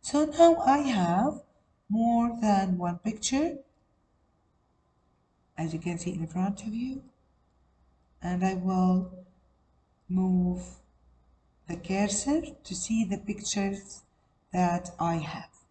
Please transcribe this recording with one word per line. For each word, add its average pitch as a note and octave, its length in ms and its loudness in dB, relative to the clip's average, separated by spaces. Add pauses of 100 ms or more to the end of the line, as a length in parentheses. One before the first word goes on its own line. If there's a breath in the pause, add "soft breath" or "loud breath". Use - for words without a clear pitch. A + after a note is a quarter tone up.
So D4+ 240 2
now E4 320 8
I C#4 220 4
have A3 600 2 (460)
more A#3 540 2
than F#3+ 360 2
one F3 200 -2
picture, C4+ 600 -2 (2000)
as D#3+ 160 -6
you D#3+ 60 -6
can E3+ 180 -4
see F3+ 140 -6
in D#3+ 160 -6
front G3 360 -4
of G#3+ 100 -8
you, C4 300 -6 (1200)
and F3+ 220 -2
I F#3+ 120 0
will F#3 680 0 (840)
move F3+ 520 0 (1040)
the E3+ 80 -6
cursor G3+ 680 0 (220)
to - 100 -10
see A3 320 -2
the F#3+ 140 -4
pictures - 800 -6 (500)
that F3+ 380 0 (100)
I E3+ 180 0
have. - 340 -10 (200)